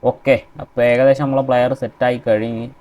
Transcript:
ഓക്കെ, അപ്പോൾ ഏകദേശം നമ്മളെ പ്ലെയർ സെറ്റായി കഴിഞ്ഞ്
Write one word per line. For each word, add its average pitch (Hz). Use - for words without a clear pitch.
ഓക്കെ, -
അപ്പോൾ -
ഏകദേശം 131
നമ്മളെ 135
പ്ലെയർ 123
സെറ്റായി 123
കഴിഞ്ഞ് 113